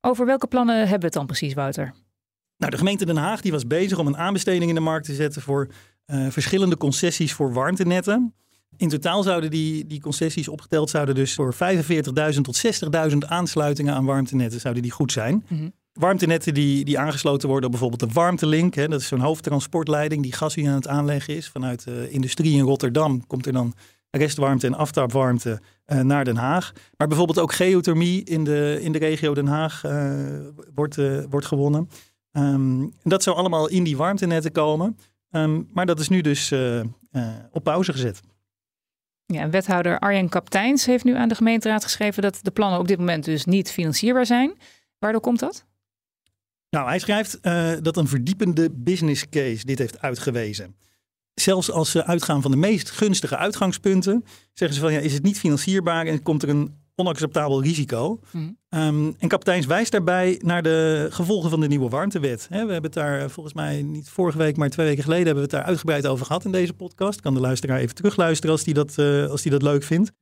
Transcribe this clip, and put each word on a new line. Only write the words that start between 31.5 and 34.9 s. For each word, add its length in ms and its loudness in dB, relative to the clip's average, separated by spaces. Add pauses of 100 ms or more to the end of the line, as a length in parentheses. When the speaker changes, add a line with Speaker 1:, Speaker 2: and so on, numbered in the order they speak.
Speaker 2:
Ehm, 500 2
en 100 -4 (120)
dat 200 2
zou 140 2
allemaal 300 2
in 160 2
die 140 0
warmtenetten 540 0
komen. 460 0 (320)